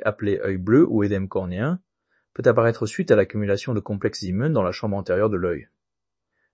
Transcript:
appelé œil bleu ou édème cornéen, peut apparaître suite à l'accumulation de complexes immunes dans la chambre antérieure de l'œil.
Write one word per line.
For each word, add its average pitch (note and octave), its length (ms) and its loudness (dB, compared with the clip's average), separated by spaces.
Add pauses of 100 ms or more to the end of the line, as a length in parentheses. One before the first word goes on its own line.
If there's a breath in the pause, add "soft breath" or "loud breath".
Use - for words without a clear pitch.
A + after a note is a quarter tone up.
appelé G#2 340 -2
œil F#2+ 160 -2
bleu G#2+ 320 4
ou G#2+ 160 0
édème G2 240 -2
cornéen, G2 540 -4 (520)
peut - 120 -10
apparaître A#2 400 4
suite E3 260 -2
à G#2+ 60 8
l'accumulation G2+ 560 0
de G2+ 80 -2
complexes G2+ 400 -6
immunes G#2 320 -2
dans A2 100 2
la F2+ 80 0
chambre G#2 240 -6
antérieure G2 340 0
de G2+ 60 -2
l'œil. F2 320 -4 (840)